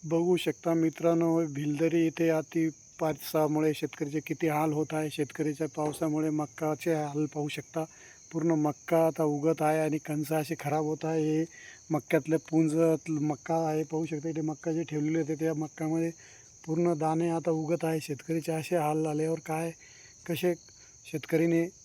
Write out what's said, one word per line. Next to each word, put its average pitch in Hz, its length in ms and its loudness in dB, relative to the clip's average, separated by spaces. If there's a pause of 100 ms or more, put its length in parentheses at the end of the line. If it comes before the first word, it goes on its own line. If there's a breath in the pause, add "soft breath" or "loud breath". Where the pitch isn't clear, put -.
बघू 170 340 2
शकता 165 360 -2
मित्रांनो, 165 720 2
भिलदरी 151 640 2
इथे 165 220 2
अति 160 400 0 (300)
पावसामुळे 156 720 2
शेतकऱ्याचे 151 460 -4
किती 160 280 -4
हाल 151 260 2
होत 151 180 0
आहे. 156 200 -2
शेतकऱ्याच्या 151 640 -4
पावसामुळे 156 540 -2
मक्काचे 151 640 -2
हाल 151 320 -2
पाहू 147 220 -4
शकता. 156 360 -6 (480 loud breath)
पूर्ण 165 200 0
मक्का 156 560 2
आता 160 160 0
उगत 151 380 2
आहे 156 180 2
आणि 156 180 0
कणसं 151 380 -4
असे 156 240 -2
खराब 151 240 0
होत 151 200 -2
आहे. 156 360 2
हे 165 60 0 (440 loud breath)
मक्क्यातले 160 480 2
पुंज 156 380 2 (340)
मक्का 151 460 -2
आहे, 160 280 0
पाहू 156 220 -2
शकता 151 240 -4
इथे 160 120 -4
मक्का 156 300 -2
जे 160 120 0
ठेवलेले 151 360 0
होते 156 160 -2
त्या 160 180 0
मक्कामध्ये 160 580 -2 (540 loud breath)
पूर्ण 170 280 2
दाणे 160 360 2
आता 165 220 0
उगत 160 340 0
आहे. 160 160 0
शेतकऱ्याचे 160 500 -4
असे 160 240 -2
हाल 156 280 2
झाल्यावर 156 420 -2
काय, 165 260 -4 (540 loud breath)
कसे 175 280 0 (580 loud breath)
शेतकरीने 165 580 2 (160)